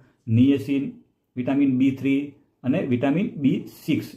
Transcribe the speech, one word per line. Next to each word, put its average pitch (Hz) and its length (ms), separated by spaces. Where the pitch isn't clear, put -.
niacin, 135 600
વિટામિન 135 420
બી 135 120
થ્રી 139 420
અને 147 200
વિટામિન 139 540
બી 151 280
સિક્સ. - 220